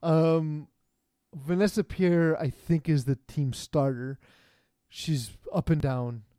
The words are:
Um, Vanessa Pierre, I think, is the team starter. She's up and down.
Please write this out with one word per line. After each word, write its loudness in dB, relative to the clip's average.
Um, 2
Vanessa 0
Pierre, 2
I -2
think, -2
is 2
the 0
team -4
starter. -2
She's -6
up 0
and 0
down. -4